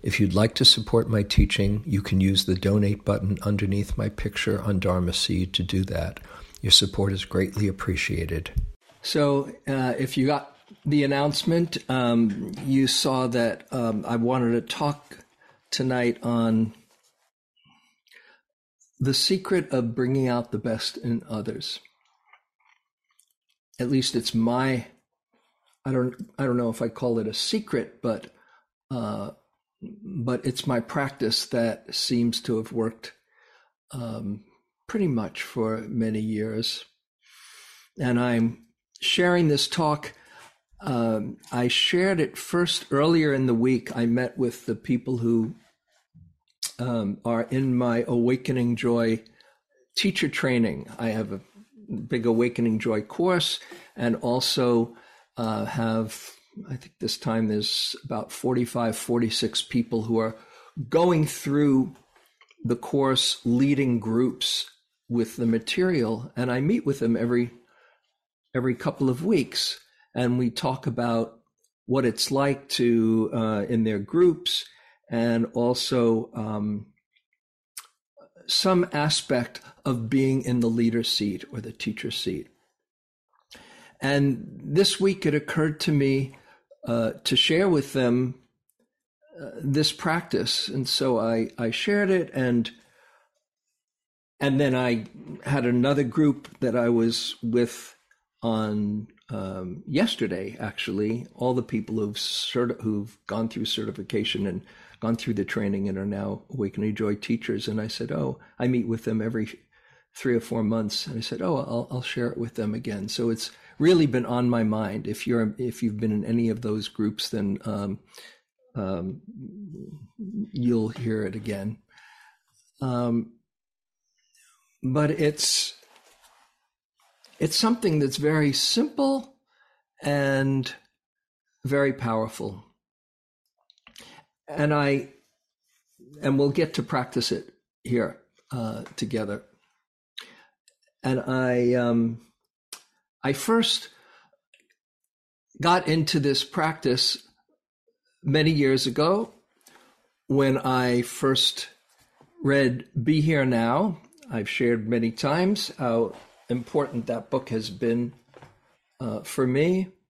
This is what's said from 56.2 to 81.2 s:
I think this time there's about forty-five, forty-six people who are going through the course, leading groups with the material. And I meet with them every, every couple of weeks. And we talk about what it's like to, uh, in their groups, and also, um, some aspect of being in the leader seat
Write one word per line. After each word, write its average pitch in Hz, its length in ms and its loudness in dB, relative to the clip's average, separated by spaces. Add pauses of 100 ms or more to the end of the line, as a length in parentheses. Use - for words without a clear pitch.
I 131 80 -8
think - 240 -18
this - 160 -4
time 113 320 0
there's - 560 -2
about 113 260 -6
forty-five, 120 640 -2
forty-six 117 640 -2
people 117 420 -2
who 113 140 0
are 110 200 -2 (500)
going 165 380 4
through 139 680 2 (720)
the 120 140 0
course, 135 640 0
leading 127 560 2
groups 113 680 0 (400)
with 117 260 -2
the 120 100 -2
material. 117 920 0
And 123 120 -2
I 127 120 0
meet 202 240 0
with 139 140 0
them 117 180 2
every, 120 340 0 (1040)
every 127 200 0
couple 135 340 -2
of 127 160 -2
weeks. - 520 0 (380)
And 123 240 0
we 123 100 0
talk 131 380 -4
about 117 520 -2 (480)
what 127 180 2
it's - 260 0
like 139 380 0
to, 113 640 4
uh, 110 340 0
in 113 160 2
their 110 160 0
groups, 165 640 2 (460)
and 117 440 2
also, 120 800 2
um, 104 520 -4 (1600)
some 180 440 2
aspect 147 720 -2 (240)
of 120 240 -2
being 131 320 2
in 123 180 0
the 117 100 4
leader 117 340 2
seat - 500 -2